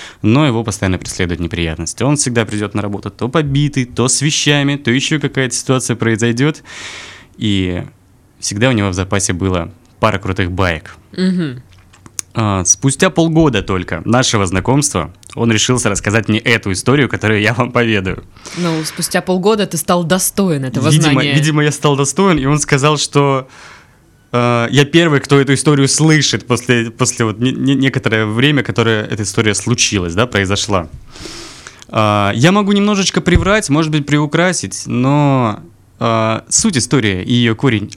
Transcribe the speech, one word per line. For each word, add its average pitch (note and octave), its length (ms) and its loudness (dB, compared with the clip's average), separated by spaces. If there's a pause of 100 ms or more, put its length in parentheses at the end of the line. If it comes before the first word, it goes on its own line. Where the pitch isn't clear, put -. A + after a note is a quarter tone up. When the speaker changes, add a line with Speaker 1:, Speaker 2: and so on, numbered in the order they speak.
(220)
Speaker 1:
Но B2 240 4
его A#2 180 0
постоянно F#2+ 340 -2
преследуют F2 420 -4
неприятности. E2 640 -4
Он C#3+ 140 2
всегда A#2 280 0
придет G#2 300 -4
на G#2 80 -2
работу G#2 280 -6
то - 180 -6
побитый, C#3+ 560 0
то A#2+ 240 -2
с - 140 -2
вещами, C#3+ 540 0
то C#3 140 -2
еще C3+ 300 0
какая-то C3 340 -2
ситуация B2+ 420 -2
произойдет. A#2 680 0 (760)
И F#2+ 440 -2 (580)
всегда G#2+ 280 -2
у C3 40 2
него G2+ 180 0
в F2+ 40 -4
запасе F#2+ 380 -2
было F2+ 380 -2 (300)
пара G#2+ 180 2
крутых F#2 320 -4
баек. F2+ 460 -2 (200)
Speaker 2:
Мгм. F3 460 -2 (680)
Speaker 1:
А, G2+ 320 0
спустя C#3 460 0
полгода D#3+ 520 2
только F2+ 420 -4
нашего A2+ 420 2
знакомства F#2+ 640 0 (240)
он A#2 160 0
решился A2+ 380 2
рассказать G2+ 400 -2
мне A2 100 2
эту A2+ 320 0
историю, B2 380 2
которую G#2+ 320 0
я A2 140 2
вам B2 180 -2
поведаю. A2 500 0 (340)
Speaker 2:
Ну, E3 280 -2
спустя F3 360 -4
полгода F#3+ 460 0
ты F3 100 -6
стал F3 280 0
достоин F3 600 0
этого C3+ 260 0
Speaker 1:
Видимо, D3+ 220 4
Speaker 2:
знания. C#3 220 2
Speaker 1:
видимо, D3+ 300 2
я D3 80 2
стал C#3+ 240 2
достоин, D#3 420 2
и C3 80 -2
он D3 140 2
сказал, D3 380 2
что, C#3 500 0 (840)
э, A#2+ 380 2
я C#3 140 4
первый, D#3 360 4
кто C#3 200 4
эту C3+ 140 2
историю C#3 340 2
слышит D3+ 580 2
после, A#2 460 0
после A#2+ 320 -2
вот G#2+ 160 -2
не-, C3 120 0
не-, C3+ 220 0
некоторое B2 520 0
время, B2+ 360 2
которое A2+ 420 0
эта G#2+ 200 -4
история G#2+ 300 0
случилась, F#2+ 600 -2
да, A2+ 120 2
произошла. G2 640 -2 (1000)
А, G#2 460 2
я C#3+ 180 4
могу G3+ 200 2
немножечко G3+ 480 0
приврать, F3+ 500 2
может D#3 200 2
быть, D3 160 0
приукрасить, D3+ 800 -2
но, C3 720 2 (400)
а, A2+ 500 0
суть - 280 0
истории A2 480 0
и B2 100 -2
ее A#2 220 2
корень A2 400 0